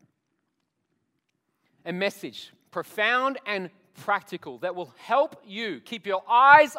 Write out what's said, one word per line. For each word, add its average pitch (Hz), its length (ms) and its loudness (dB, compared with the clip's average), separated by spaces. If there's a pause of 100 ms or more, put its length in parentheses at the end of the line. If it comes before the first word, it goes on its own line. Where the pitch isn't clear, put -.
(1900)
A 170 80 -8
message 185 580 -8 (200)
profound 247 760 -4
and 190 240 -8 (240)
practical 180 680 -8
that 175 140 -6
will 170 240 -12
help 277 480 -2
you 196 360 -10
keep 220 260 -14
your 196 200 -2
eyes 269 520 8